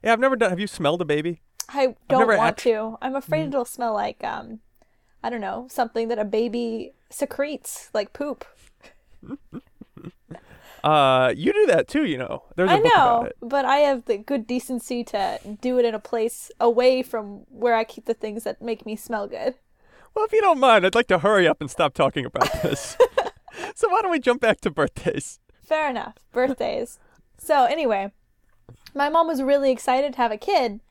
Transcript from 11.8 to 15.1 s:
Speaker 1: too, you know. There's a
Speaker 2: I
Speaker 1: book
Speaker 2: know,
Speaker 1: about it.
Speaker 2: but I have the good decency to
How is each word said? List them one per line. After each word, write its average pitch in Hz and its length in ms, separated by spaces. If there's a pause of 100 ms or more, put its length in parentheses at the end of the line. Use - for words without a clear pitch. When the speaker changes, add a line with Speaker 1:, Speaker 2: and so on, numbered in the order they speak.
Speaker 1:
too, 294 180
you 165 100
know. - 280 (120)
There's 185 140
a 339 40
Speaker 2:
I - 20
Speaker 1:
book 415 100
Speaker 2:
know, 494 60 (300)
Speaker 1:
about 240 40
it. - 160
Speaker 2:
but 262 240
I 269 120
have 277 280
the 202 140
good 226 260
decency 247 600
to 196 340 (200)